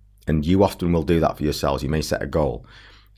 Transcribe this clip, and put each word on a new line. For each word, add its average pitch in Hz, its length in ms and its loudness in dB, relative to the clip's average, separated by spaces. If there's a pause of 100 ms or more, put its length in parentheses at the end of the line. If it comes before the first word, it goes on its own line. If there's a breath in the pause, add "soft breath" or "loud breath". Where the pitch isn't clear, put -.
(260)
And 78 200 0
you 95 160 4
often 90 300 0
will 85 100 2
do 82 180 2
that 76 160 0
for - 60 -8
yourselves. 71 400 -2
You 69 80 -4
may 78 100 -2
set - 220 -4
a 76 40 -6
goal 69 380 -2 (540 loud breath)